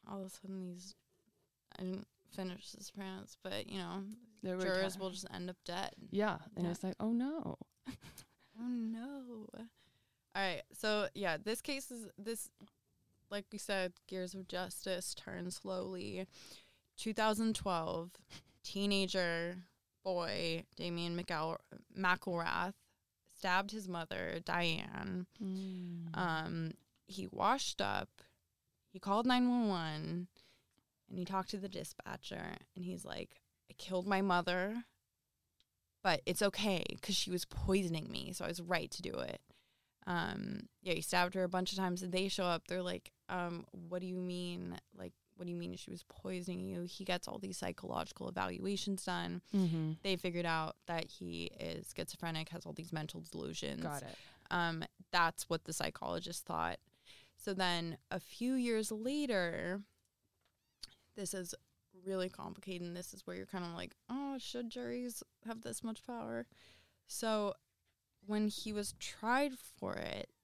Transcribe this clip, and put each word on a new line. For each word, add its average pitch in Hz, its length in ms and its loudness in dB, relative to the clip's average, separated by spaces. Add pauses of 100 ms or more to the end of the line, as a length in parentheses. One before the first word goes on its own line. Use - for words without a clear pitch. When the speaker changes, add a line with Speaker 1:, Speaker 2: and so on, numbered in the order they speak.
Speaker 1:
All 202 120 -6
of 190 60 -6
a 185 40 -10
sudden, 190 360 -8
these, 180 280 -10 (840)
I - 40 -4
didn't 185 260 -4 (220)
finish 185 420 -6
The 202 100 -14
Sopranos, 190 600 -10
but, 196 260 -2
you 196 100 -2
know, 180 260 -2 (380)
Speaker 2:
There 185 140 2
were 185 60 2
Speaker 1:
jurors 185 320 4
Speaker 2:
ti- 196 60 -8
Speaker 1:
will 190 100 0
just 190 200 -8
end 180 200 -4
up 185 140 -8
dead. 180 300 -2 (160)
Speaker 2:
Yeah, 202 280 4 (180)
and 175 80 2
Speaker 1:
Yeah. 170 60 4
Speaker 2:
it's 175 120 -2
like, 190 180 0
"Oh, 220 120 2
no." 269 460 0 (280)
<laughs> - 400 -12 (320)
Speaker 1:
Oh, 240 100 -4
no. 240 840 -4
All 226 140 -10 (680)
right, 190 260 2 (100)
so, 214 420 4
yeah, 175 220 4
this 214 240 0
case 277 300 -4
is, 226 260 -8
this, 220 320 -6 (840)
like 202 220 -4
we 208 60 -8
said, 185 340 2 (140)
gears 185 280 -4
of 190 140 -8
justice 185 680 -2
turn 180 360 -6
slowly. 190 760 -4 (680)
Two 220 160 -2
thousand 220 440 4
twelve, 170 560 0 (500)
teenager 185 920 4 (460)
boy, 170 640 2 (120)
Damien 170 420 0
McEl-, 165 400 0 (380)
McElrath, 180 760 2 (640)
stabbed 196 360 2
his 208 160 -6
mother, 170 560 -2
Diane. 175 840 0 (160)
Speaker 2:
Mm. 180 760 -4
Speaker 1:
Um, 165 560 0 (340)
he 190 200 -6
washed - 540 2
up, 98 280 2 (840)
he 190 80 -12
called 214 260 4
nine 247 220 8
one 240 200 6
one, 165 600 0 (800)
and 185 100 -6
he 180 60 0
talked 190 260 0
to 202 80 -2
the 196 100 -6
dispatcher, - 880 -6 (200)
and 180 80 -6
he's 180 200 -4
like, - 360 -8 (300)
"I - 40 -18
killed 185 320 0
my 196 160 6
mother, 180 640 4 (1160)
but 170 240 6
it's 180 160 4
okay, 196 420 4 (160)
'cause 190 160 -2
she - 140 2
was 180 140 0
poisoning 180 680 2
me, - 220 -4
so - 120 -2
I - 40 2
was 175 120 -2
right 170 300 0
to - 120 -8
do - 160 -2
it." - 220 -2 (680)
Um, - 600 -2 (140)
yeah, 180 120 2
he 160 60 0
stabbed 180 340 4
her 185 100 4
a 175 40 2
bunch 180 240 2
of 190 60 0
times, 180 240 2
and 180 100 -2
they 185 160 4
show 190 160 2
up. 170 240 2
They're 180 140 0
like, 180 280 -4 (200)
um, 175 420 0
"What 180 280 -4
do 185 60 -4
you 180 120 -2
mean? 180 600 -2 (160)
Like, - 200 -8 (220)
what 180 100 -6
do 175 40 -4
you 175 60 -2
mean 175 200 -4
she - 140 -12
was 175 140 -8
poisoning 180 560 -4
you?" 185 220 -2
He 175 240 -6
gets 180 200 0
all - 120 -6
these 190 180 -6
psychological - 720 -2
evaluations 185 760 0
done. 175 360 0 (140)
Speaker 2:
Mm-hmm. 165 380 6 (100)
Speaker 1:
They 190 140 4
figured 175 280 0
out 160 320 2 (100)
that 165 200 0
he 85 400 -6 (120)
is - 380 -6
schizophrenic, 160 540 -4
has 165 160 -8
all 160 80 -8
these 165 180 -8
mental 156 300 -4
delusions. 71 600 -4
Speaker 2:
Got 147 200 -2
it. - 160 -10 (320)
Speaker 1:
Um, 165 340 2 (260)
that's 170 380 4
what 165 160 2
the 165 80 -6
psychologist - 720 -2
thought. 82 340 0 (600)
So 202 160 -2
then 175 420 2 (140)
a 185 100 0
few 247 340 0
years 226 380 4
later, 214 880 2 (1300)
this 196 160 -2
is 185 220 -4 (500)
really 185 240 2
complicated, 180 580 -6
and 175 100 -4
this 185 180 -8
is 190 120 -14
where 180 100 -6
you're 190 100 -6
kinda 175 260 -2
like, 170 240 -6 (140)
"Oh, 277 260 -2
should 247 320 -4
juries 240 540 -4 (240)
have 226 160 -6
this 233 200 -4
much 220 240 -4
power?" 233 400 -4 (600)
So 214 480 2 (720)
when 208 220 4
he 214 240 -2
was 208 260 -2
tried 262 600 4
for - 380 -4
it - 340 -4 (140)